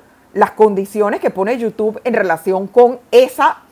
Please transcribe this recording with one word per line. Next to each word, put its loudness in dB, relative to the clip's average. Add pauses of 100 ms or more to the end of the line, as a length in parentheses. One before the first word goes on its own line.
(340)
las 0
condiciones 0
que -2
pone -4
YouTube -6
en -2
relación -2
con 2 (100)
esa, 2 (140)